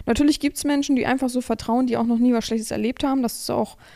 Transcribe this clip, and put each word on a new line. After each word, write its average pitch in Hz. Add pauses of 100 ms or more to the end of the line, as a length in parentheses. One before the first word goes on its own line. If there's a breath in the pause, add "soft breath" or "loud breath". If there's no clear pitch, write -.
Natürlich 294
gibt's -
Menschen, 285
die -
einfach 262
so 254
vertrauen, 247
die 233
auch 233
noch 233
nie 247
was 226
Schlechtes 226
erlebt 220
haben. 269
Das -
ist -
auch - (180 loud breath)